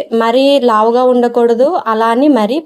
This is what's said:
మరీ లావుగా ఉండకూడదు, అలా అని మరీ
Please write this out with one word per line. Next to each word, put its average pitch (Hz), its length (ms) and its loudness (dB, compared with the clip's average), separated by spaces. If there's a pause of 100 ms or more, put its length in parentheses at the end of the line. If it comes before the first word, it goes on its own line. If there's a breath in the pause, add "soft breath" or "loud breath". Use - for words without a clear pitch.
(220)
మరీ 233 220 0 (260)
లావుగా 226 340 0 (100)
ఉండకూడదు, 240 540 0 (240)
అలా 220 220 0
అని 269 140 0 (100)
మరీ 220 280 -2